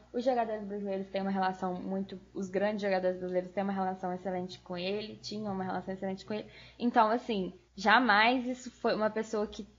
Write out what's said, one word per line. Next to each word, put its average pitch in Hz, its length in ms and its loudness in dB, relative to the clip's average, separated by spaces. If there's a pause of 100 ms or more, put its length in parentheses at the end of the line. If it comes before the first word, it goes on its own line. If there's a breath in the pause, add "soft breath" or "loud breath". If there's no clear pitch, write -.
(140)
Os 240 100 -2
jogadores 226 400 0
brasileiros 196 460 -4
têm 196 120 -2
uma 196 100 0
relação 185 420 0
muito, 190 440 -6 (160)
os 190 160 -6
grandes 196 320 0
jogadores 185 360 0
brasileiros 180 340 -2
têm 196 120 -2
uma 196 100 -2
relação 190 400 -2
excelente 185 460 -6
com 180 180 -10
ele, 208 400 -4
tinham 208 360 -6
uma 190 120 -4
relação 185 280 -4
excelente 190 320 -6
com 214 80 -8
ele. 214 140 -6 (320 loud breath)
Então, 240 300 6
assim, 214 440 0 (220)
jamais 226 720 6
isso 247 240 -6
foi 214 240 0
uma 214 140 2
pessoa 214 380 -2
que 214 200 -12 (120)